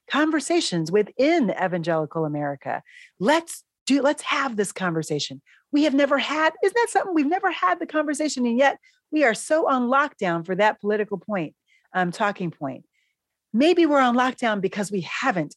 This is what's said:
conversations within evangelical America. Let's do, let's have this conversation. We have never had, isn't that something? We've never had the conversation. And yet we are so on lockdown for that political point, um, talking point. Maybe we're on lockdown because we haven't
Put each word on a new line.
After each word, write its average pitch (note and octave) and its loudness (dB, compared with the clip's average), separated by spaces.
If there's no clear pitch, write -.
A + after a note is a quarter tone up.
conversations C#4+ 0
within A#3 2
evangelical E3 -2
America. D3 -6
Let's D#4 0
do, C4+ 2
let's D4 0
have C4+ -4
this G3+ -2
conversation. D#3+ -4
We D4 4
have D4 2
never C#4 4
had, D#4 0
isn't F#4+ 2
that A#4 2
something? G4 0
We've D4 2
never F#4+ 0
had F4+ 0
the E4 -6
conversation. D4+ -2
And A#3 2
yet C4+ 4
we D4+ 2
are A3+ 4
so D#4 0
on B3+ 2
lockdown F#3+ 0
for F#3 -2
that G#3 2
political G#3 -2
point, F#3 -6
um, F3+ -2
talking G3 -2
point. - -10
Maybe E4 4
we're C#4+ 4
on A#3+ 2
lockdown A#3+ 0
because F#3+ -4
we G3 -4
haven't F3+ -4